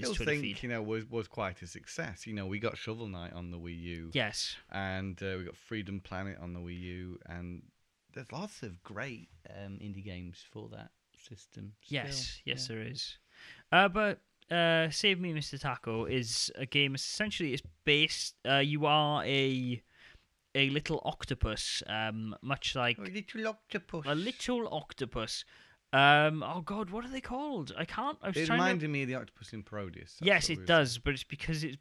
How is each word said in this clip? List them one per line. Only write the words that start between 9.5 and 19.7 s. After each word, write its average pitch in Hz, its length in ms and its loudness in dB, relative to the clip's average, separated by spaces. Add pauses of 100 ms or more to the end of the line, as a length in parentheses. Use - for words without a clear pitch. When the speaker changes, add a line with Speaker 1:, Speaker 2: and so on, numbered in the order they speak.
Speaker 1:
um, 98 140 -10
indie 98 260 -10
games 90 460 -10
for 107 200 -14
that 110 200 -14 (260)
system 104 580 -16 (100)
still. - 100 -10 (120)
Speaker 2:
Yes, 135 400 -6
yes, 127 220 -4
Speaker 1:
Yeah. 113 80 -6
Speaker 2:
there 110 120 -6
is. - 300 -8 (540)
Uh, 185 160 8
but, 202 340 0 (280)
uh, 165 400 4
Save 190 300 2
Me, 175 120 -2
Mister 143 280 -4
Taco 117 460 -2
is 120 500 0
a 131 100 -6
game, 139 300 4
essentially, 180 580 -2
it's 135 80 0 (240)
based, 151 500 4 (140)
uh, 135 80 8
you 147 300 4
are 147 380 6
a, 131 580 2 (720)